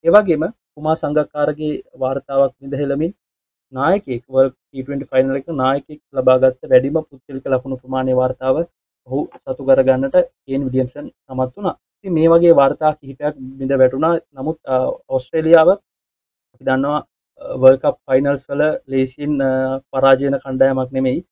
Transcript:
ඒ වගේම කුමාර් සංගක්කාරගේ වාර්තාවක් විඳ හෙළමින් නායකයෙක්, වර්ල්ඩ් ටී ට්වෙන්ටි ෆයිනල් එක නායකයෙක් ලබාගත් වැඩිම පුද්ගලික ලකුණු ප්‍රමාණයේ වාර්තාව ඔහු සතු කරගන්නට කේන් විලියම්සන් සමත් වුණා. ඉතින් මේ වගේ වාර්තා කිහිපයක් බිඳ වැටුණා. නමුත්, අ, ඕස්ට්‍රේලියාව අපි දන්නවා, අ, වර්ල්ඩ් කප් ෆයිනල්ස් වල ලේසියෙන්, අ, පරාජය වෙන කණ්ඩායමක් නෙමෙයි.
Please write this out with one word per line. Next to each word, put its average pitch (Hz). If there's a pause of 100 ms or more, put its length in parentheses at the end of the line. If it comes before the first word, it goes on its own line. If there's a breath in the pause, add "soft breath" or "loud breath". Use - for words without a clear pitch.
ඒ 165
වගේම 180 (260)
කුමාර් 156
සංගක්කාරගේ 147 (260)
වාර්තාවක් 135
විඳ 139
හෙළමින් 143 (600)
නායකයෙක්, 139
වර්ල්ඩ් 131
ටී -
ට්වෙන්ටි 139
ෆයිනල් 135
එක 135
නායකයෙක් 139 (140)
ලබාගත් 127
වැඩිම 135
පුද්ගලික 135
ලකුණු 131
ප්‍රමාණයේ 131
වාර්තාව 131 (520)
ඔහු 131 (180)
සතු 135
කරගන්නට 135 (240)
කේන් 135
විලියම්සන් 131 (160)
සමත් 127
වුණා. 196 (180)
ඉතින් 190
මේ 160
වගේ 170
වාර්තා 143
කිහිපයක් 147 (220)
බිඳ 135
වැටුණා. 135 (200)
නමුත්, 143
අ, 135 (340)
ඕස්ට්‍රේලියාව 160
අපි -
දන්නවා, 135 (420)
අ, - (120)
වර්ල්ඩ් 131
කප් 147 (100)
ෆයිනල්ස් 139
වල 143 (260)
ලේසියෙන්, 135
අ, 135 (400)
පරාජය 135
වෙන 139
කණ්ඩායමක් 131
නෙමෙයි. 131 (120)